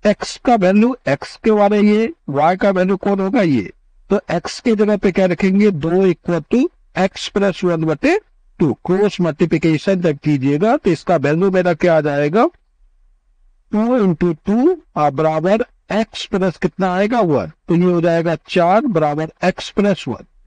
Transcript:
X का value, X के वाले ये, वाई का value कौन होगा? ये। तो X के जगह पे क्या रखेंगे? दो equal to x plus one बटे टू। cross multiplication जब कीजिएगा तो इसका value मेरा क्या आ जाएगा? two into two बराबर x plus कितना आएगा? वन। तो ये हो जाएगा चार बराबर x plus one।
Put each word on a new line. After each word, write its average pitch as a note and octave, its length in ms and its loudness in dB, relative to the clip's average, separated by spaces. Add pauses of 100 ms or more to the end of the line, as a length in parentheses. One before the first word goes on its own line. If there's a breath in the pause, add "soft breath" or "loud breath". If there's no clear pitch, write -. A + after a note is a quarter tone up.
X - 420 -2
का B3 120 4
value, G#3 380 2 (140)
X - 340 -4
के A3 80 2
वाले G#3 300 2
ये, G#3 300 2 (180)
वाई D#3 280 0
का G3+ 140 0
value F#3 260 0
कौन G3+ 220 -2
होगा? F#3+ 240 0
ये। B2 280 0 (380)
तो G3+ 100 2 (120)
X - 280 -6
के A3+ 160 0
जगह G3+ 220 0
पे G3 140 0
क्या F#3+ 160 0
रखेंगे? F#3+ 440 2
दो D#3 180 -4 (160)
equal E3+ 400 -2
to A#3 140 0 (400)
x - 320 -4
plus G3 340 -2
one E3 200 -2
बटे B3+ 320 0 (420)
टू। D#3+ 140 2 (120)
cross F#3+ 360 0
multiplication E3 800 0
जब D#3 160 0
कीजिएगा D3+ 600 0
तो - 120 -2
इसका F3 280 -2
value D#3 340 0
मेरा F3+ 240 0
क्या E3+ 220 2
आ D#3 40 2
जाएगा? D3 440 0 (1300)
two A#3 280 0
into F3 360 0 (100)
two B3 300 2 (360)
बराबर D#3 540 0 (280)
x - 320 -4
plus F#3 320 -2
कितना F3+ 360 -2
आएगा? G#3 280 0
वन। D3+ 300 0 (160)
तो E3+ 80 0
ये F3 80 2
हो F3 180 2
जाएगा E3+ 340 0 (120)
चार F#3 400 2
बराबर D#3 440 -2 (120)
x - 280 -4
plus G3 360 -2
one। A#2 180 -8 (220)